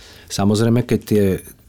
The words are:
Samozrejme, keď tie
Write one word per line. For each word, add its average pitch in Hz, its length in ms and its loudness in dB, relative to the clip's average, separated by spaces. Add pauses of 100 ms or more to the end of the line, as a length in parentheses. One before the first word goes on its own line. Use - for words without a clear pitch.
(320)
Samozrejme, 113 560 0
keď 107 160 0
tie 104 200 0 (440)